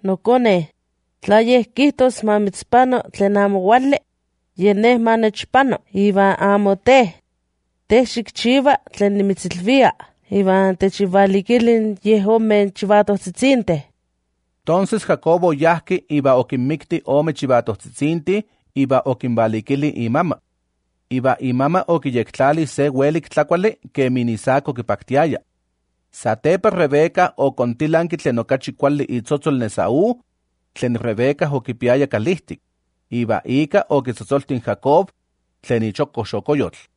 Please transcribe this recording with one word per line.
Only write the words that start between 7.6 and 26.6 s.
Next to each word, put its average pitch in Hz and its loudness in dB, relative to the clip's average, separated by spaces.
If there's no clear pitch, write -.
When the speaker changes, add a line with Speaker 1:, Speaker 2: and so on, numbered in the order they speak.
Speaker 1:
Teh 240 4
xikchiua 254 0
tlen 202 0
nimitzilvia, 196 0
iva 190 2
techivalikili 202 2
yeh 208 2
ome 214 2
chivatohtzitzinteh." 208 0
Speaker 2:
Entonces 190 -2
Jacob 170 0
oyahki 165 0
iva 139 2
okinmikti 135 -4
ome 147 0
chivatohtzitzintih, 143 -2
iva 135 0
okinvalikili 120 -2
imama. 127 -4
Iva 127 0
imama 135 -2
okiyektlali 139 -2
se 143 -2
uelik 143 -2
tlakuali 170 -2
kemi 127 -2
Isaac 131 -2
okipaktiaya. 127 -2
Satepa 165 -2